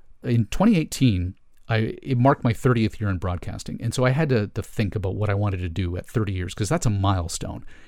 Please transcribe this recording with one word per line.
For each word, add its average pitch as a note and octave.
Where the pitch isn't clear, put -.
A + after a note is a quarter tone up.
in A#2+
twenty G#3
eighteen, F#2+
I, A2
it B2+
marked C3+
my A#2
thirtieth A#2
year G2+
in F#2
broadcasting. F#2
And -
so B2+
I B2+
had D3
to, G#2+
to G2
think -
about G2
what G2+
I G2+
wanted G2+
to F2+
do F2
at F2+
thirty G#2
years, F2+
'cause G#2+
that's E3+
a A2+
milestone. F#2+